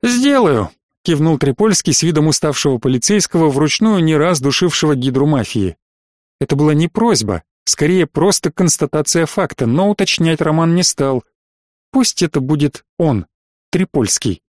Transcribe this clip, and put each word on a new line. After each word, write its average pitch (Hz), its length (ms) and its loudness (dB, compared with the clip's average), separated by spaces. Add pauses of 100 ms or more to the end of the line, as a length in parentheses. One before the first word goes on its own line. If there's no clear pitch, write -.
«Сделаю», 240 680 2 (340)
кивнул 156 340 0
Трипольский 190 540 0
с - 100 0
видом 156 240 2
уставшего 139 520 0
полицейского, 156 720 0
вручную 165 520 0
не 160 140 2
раз 156 240 2
душившего 147 560 0
гидру 135 300 0
мафии. 107 500 -2 (640)
Это 139 160 -2
была 151 180 2
не 165 140 0
просьба, 127 560 -2 (220)
скорее 170 400 0
просто 175 440 0
констатация 156 760 -2
факта, 151 400 -4
но 175 240 2
уточнять 165 500 -2
Роман 165 340 2
не 180 80 2
стал. 135 400 -2 (680)
Пусть 254 300 0
это 151 180 -2
будет 143 440 -2 (140)
он, 147 280 0 (440)
Трипольский. 113 800 -2